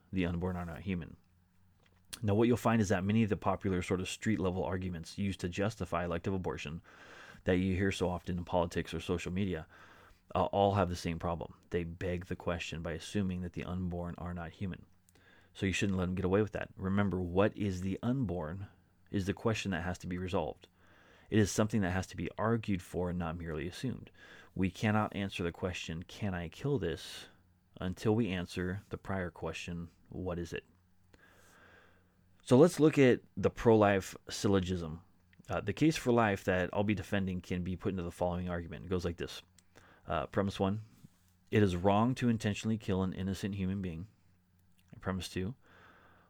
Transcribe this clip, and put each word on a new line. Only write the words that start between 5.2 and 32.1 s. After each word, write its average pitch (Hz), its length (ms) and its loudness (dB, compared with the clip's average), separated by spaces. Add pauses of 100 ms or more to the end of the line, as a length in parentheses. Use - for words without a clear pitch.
to 92 80 -2
justify 90 560 -2
elective 87 300 -2
abortion 82 480 -6 (640)
that 92 120 4
you 92 180 2
hear 98 160 2
so 90 180 0
often 87 300 -4
in 90 60 -6
politics 85 480 0
or 80 80 -4
social 87 320 -4
media, 90 340 -2 (680)
uh, 90 100 4
all 101 300 4
have 92 160 2
the 87 40 -2
same 82 240 -4
problem. 85 360 -4 (160)
They 87 120 0
beg 87 440 -4
the 92 100 -8
question 85 460 -4
by 82 100 -4
assuming 92 480 -2
that 90 140 -6
the 78 100 -6
unborn 87 540 -4
are 87 160 -8
not 82 180 -8
human. - 320 -8 (720)
So - 120 -2
you 92 60 2
shouldn't 98 260 2
let 92 80 2
them 90 80 0
get 92 100 -2
away 95 180 6
with 101 100 -2
that. - 240 -6
Remember, 92 440 2
what 92 360 4
is 95 240 -2
the 95 220 -2
unborn 98 640 -2 (420)
is 98 160 0
the 98 80 0
question 107 380 -2
that 85 100 -2
has 90 160 -4
to - 80 -12
be 90 100 -4
resolved. 90 520 -4 (600)
It 110 100 4
is 101 120 6
something 110 300 0
that 87 100 0
has 92 180 -2
to - 80 -14
be 90 220 -4
argued 110 420 0
for 87 300 -4
and 87 80 -2
not 85 180 -4
merely 80 300 -6
assumed. - 440 -8 (440)
We 92 160 2
cannot 107 440 0
answer 95 280 -4
the 85 100 -2
question, 87 520 -6
"Can 98 300 -4
I 85 140 -4
kill 139 300 -2
this?" - 480 -6 (540)
until 92 340 0
we 113 140 2
answer 90 600 -4
the - 60 -8
prior 92 340 -4
question, 85 580 -8 (200)
"What 87 300 -6
is 85 140 -6
it?" - 120 -8 (1800)